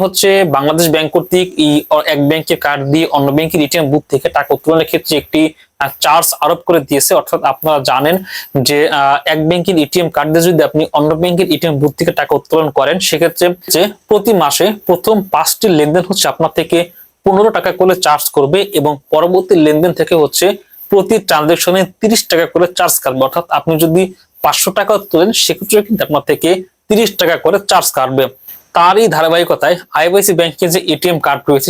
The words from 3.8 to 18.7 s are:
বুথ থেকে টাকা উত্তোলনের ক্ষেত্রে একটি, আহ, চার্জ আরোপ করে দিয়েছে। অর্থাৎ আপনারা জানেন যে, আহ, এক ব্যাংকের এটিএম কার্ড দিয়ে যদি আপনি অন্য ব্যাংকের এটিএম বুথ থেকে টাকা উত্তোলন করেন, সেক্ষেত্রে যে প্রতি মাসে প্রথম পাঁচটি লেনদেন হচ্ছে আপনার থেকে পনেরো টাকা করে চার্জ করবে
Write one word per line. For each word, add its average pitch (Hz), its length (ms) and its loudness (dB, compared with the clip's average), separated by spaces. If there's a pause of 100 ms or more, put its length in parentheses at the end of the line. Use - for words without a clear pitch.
বুথ 147 200 0
থেকে 139 160 0 (100)
টাকা 139 180 -2
উত্তোলনের 160 340 0
ক্ষেত্রে 160 320 -4
একটি, - 200 -2 (380)
আহ, 139 120 -4 (120)
চার্জ 160 240 2 (160)
আরোপ 165 240 0
করে 170 200 4
দিয়েছে। - 320 0
অর্থাৎ 160 200 -4 (120)
আপনারা 156 260 -2 (120)
জানেন 143 260 0 (520)
যে, 147 120 0 (100)
আহ, 143 280 0 (160)
এক 156 60 -2 (100)
ব্যাংকের 175 360 0
এটিএম 175 300 -2
কার্ড 147 180 -2
দিয়ে 165 160 4
যদি 160 200 2
আপনি 151 140 0 (140)
অন্য 151 120 2 (120)
ব্যাংকের 180 320 0
এটিএম 151 280 -2
বুথ 147 180 0
থেকে 165 200 -2
টাকা 147 200 -2
উত্তোলন 160 280 -2 (100)
করেন, 143 180 2 (120)
সেক্ষেত্রে 170 380 0 (280)
যে 160 80 2 (280)
প্রতি 214 220 2 (120)
মাসে 147 220 0 (220)
প্রথম 185 280 2 (180)
পাঁচটি 156 340 0 (100)
লেনদেন 151 320 2
হচ্ছে - 240 -2
আপনার 160 260 -2
থেকে 165 180 0 (480)
পনেরো 196 320 4
টাকা 180 220 -2
করে 185 140 4 (120)
চার্জ 147 180 2 (120)
করবে 147 240 2 (200)